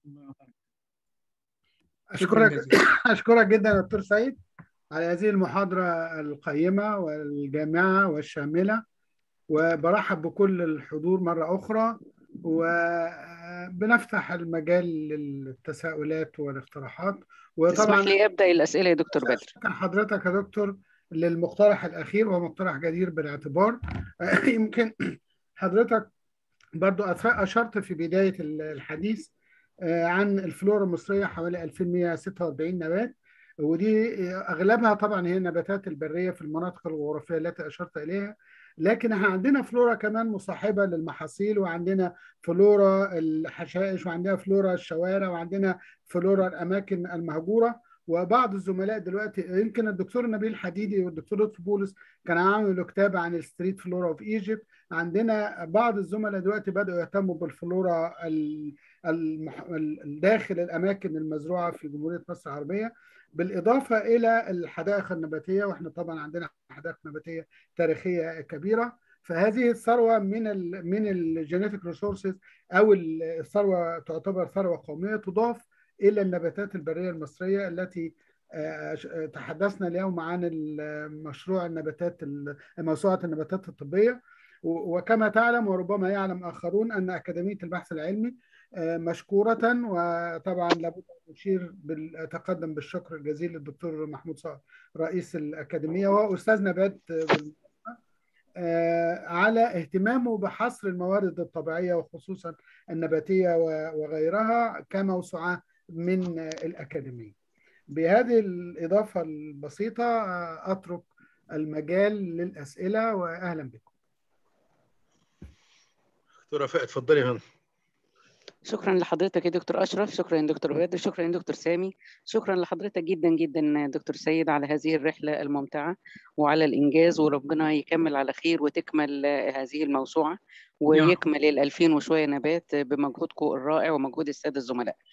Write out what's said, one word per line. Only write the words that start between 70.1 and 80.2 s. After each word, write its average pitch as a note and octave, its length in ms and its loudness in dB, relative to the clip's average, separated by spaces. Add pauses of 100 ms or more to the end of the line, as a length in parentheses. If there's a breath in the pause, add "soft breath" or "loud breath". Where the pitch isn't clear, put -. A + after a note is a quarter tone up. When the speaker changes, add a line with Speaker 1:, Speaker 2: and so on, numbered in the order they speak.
Speaker 2:
من G#3 280 -2
ال-، F#3 380 -6
من G#3 220 0
الجينيتيك F3+ 800 -2
resources، F#3+ 480 -6 (380 soft breath)
أو G3+ 220 8
ال-، E3 300 2
الثروة E3 760 0
تعتبر E3 480 -4
ثروة F3 400 -2
قومية F3 280 -4
تضاف G#3+ 520 -2 (340)
إلى G3+ 200 6
النباتات F#3 540 -2
البرية E3 340 -4
المصرية F#3 580 -4
التي، E3+ 460 -6 (380)
آه، D#3 440 -6
ش-، C3+ 120 -14 (260)
تحدثنا F3+ 540 -2
اليوم F3+ 320 -2
عن E3 240 -4